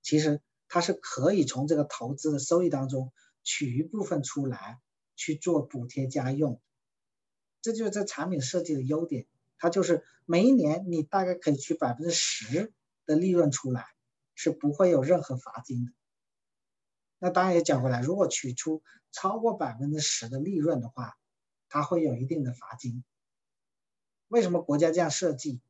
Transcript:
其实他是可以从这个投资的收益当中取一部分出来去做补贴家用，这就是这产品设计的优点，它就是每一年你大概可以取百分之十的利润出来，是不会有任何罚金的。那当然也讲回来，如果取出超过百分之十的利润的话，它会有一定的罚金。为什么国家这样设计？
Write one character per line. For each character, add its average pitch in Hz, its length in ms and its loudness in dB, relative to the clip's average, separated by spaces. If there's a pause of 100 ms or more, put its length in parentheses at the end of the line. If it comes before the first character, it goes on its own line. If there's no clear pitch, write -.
其 151 160 2
实 151 220 2 (260)
他 175 140 0
是 - 140 -2
可 - 380 0
以 175 120 4
从 135 240 -2
这 160 80 2
个 147 80 2
投 - 300 -6
资 151 180 -2
的 139 80 -2
收 170 240 2
益 165 60 2
当 135 180 -2
中 131 240 -4 (320)
取 127 340 -2
一 156 60 0
部 202 180 -6
分 147 220 -2
出 139 220 -4
来 120 340 -10 (340)
去 151 220 -6
做 160 260 0
补 123 240 -8
贴 131 220 -4
家 131 240 -2
用， 139 280 0 (1000)
这 226 120 -4
就 220 120 -4
是 202 60 0
这 202 140 -4
产 202 260 -6
品 156 100 -2
设 165 220 -2
计 160 120 -2
的 131 80 -2
优 151 240 -2
点， 127 200 -6 (320)
它 170 120 2
就 190 140 2
是 170 200 2 (220)
每 170 180 4
一 262 60 8
年 185 380 4
你 160 160 0
大 190 200 0
概 180 100 0
可 156 180 0
以 139 40 4
取 151 180 -4
百 123 200 0
分 147 80 -8
之 170 80 0
十 160 600 -2 (340)
的 151 80 2
利 180 160 4
润 165 200 6
出 127 200 -4
来， 107 160 -2 (480)
是 - 160 0
不 147 220 0
会 180 180 4
有 143 120 4
任 156 200 4
何 127 140 -6
罚 - 240 -12
金 120 260 -4
的。 - 60 -14 (1300)
那 180 120 0
当 180 140 4
然 185 100 4
也 165 80 6
讲 135 200 2
回 131 80 2
来， 123 100 0
如 160 160 0
果 190 100 4
取 - 280 -4
出 156 280 -4 (300)
超 208 260 -4
过 220 160 0
百 123 240 -6
分 143 140 -2
之 151 80 -2
十 - 280 -4
的 135 120 -6
利 180 160 -4
润 151 240 0
的 117 80 -8
话， 117 280 -10 (520)
它 196 140 -2
会 175 200 0
有 127 140 0
一 127 100 -4
定 156 160 -2
的 123 100 -4
罚 - 220 -14
金。 123 300 -10 (1200)
为 233 160 4
什 180 80 2
么 170 120 2
国 147 160 0
家 160 120 6
这 170 100 2
样 156 100 2
设 165 220 0
计？ 131 380 -6